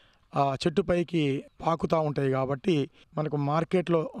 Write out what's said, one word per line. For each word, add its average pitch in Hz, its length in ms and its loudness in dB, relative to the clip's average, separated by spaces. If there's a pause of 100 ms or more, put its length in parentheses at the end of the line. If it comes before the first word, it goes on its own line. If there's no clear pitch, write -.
(360)
ఆ, 139 200 0 (120)
చెట్టు 170 140 2
పైకి 160 600 0 (220)
పాకుతా 160 340 0
ఉంటాయి. 143 320 0
కాబట్టి 135 580 0 (280)
మనకు 147 200 -2
మార్కెట్లో, 165 840 0